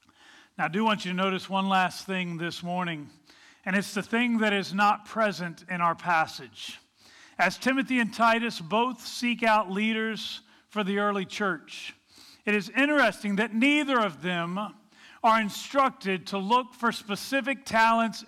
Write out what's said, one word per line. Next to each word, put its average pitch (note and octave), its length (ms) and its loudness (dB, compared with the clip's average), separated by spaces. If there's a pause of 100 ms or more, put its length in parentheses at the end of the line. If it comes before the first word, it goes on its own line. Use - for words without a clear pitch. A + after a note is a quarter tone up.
(560)
Now, E3+ 80 -2
I D#3 40 2
do F#3 140 0
want G#3+ 220 2
you F3+ 60 -6
to F3+ 60 -4
notice F#3+ 340 -2
one F#3+ 180 0
last F#3 380 0
thing F3+ 320 -6
this E3 240 -6
morning, F3 480 -6 (560)
and F#3+ 100 0
it's G3 160 -2
the G3 100 -4
thing A#3 360 0
that G#3+ 160 2
is F3+ 180 -2
not G#3 320 2
present F3+ 640 -4
in F3+ 140 -2
our E3+ 120 4
passage. D3+ 840 -4 (600)
As F3+ 200 0
Timothy B3+ 400 0
and A3+ 160 0
Titus A3+ 440 4
both A3 480 -2
seek A#3+ 360 -2
out G#3+ 280 4
leaders A3 680 -2 (300)
for G#3 120 -2
the G3+ 180 0
early G3+ 260 0
church, - 680 -6 (520)
it G#3 80 2
is G3+ 160 -2
interesting A#3+ 640 2
that G#3+ 180 0
neither C#4 460 2
of D#3+ 220 -2
them F3 360 -4 (640)
are A3 180 6
instructed G3+ 880 -2
to G3 100 -4
look A#3 340 0
for A#3 200 -2
specific B3+ 720 -4
talents A3+ 640 2